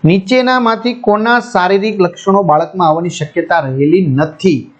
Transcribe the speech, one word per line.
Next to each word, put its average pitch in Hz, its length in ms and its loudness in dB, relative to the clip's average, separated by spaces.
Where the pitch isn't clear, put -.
નીચેનામાંથી 233 880 0
કોના 220 460 0
શારીરિક 196 640 0
લક્ષણો 196 420 0
બાળકમાં 165 440 0
આવવાની 165 220 0
શક્યતા 165 520 -2
રહેલી 143 460 0
નથી? 156 520 0